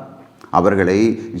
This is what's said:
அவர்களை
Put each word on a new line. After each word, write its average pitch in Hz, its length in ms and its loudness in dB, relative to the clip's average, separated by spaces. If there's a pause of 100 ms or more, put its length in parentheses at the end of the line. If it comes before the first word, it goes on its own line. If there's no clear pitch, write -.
(500)
அவர்களை 98 720 2 (200)